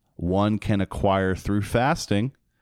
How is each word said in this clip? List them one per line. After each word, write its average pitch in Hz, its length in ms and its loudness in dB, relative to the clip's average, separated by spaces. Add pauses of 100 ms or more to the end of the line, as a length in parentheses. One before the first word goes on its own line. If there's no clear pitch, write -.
(160)
one 98 420 0
can 104 220 0
acquire 95 560 0
through 104 280 -2
fasting 120 680 0 (280)